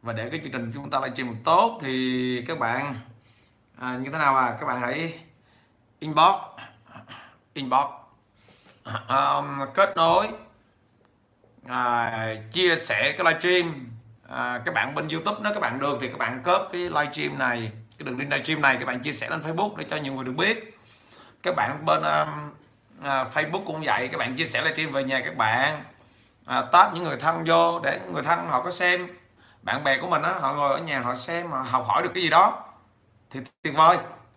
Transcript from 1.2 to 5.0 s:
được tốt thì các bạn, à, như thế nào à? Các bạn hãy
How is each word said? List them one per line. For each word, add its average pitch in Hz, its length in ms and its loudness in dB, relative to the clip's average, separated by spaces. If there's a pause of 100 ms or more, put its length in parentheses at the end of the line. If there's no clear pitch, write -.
được 110 160 -10
tốt 214 360 4
thì 127 680 -2
các 160 100 -4
bạn, 131 360 -2 (840)
à, 127 160 -6
như 135 140 -6
thế 160 80 -6
nào 139 180 4
à? 123 240 2
Các 147 60 -6
bạn 123 140 -2
hãy 151 400 -4 (800)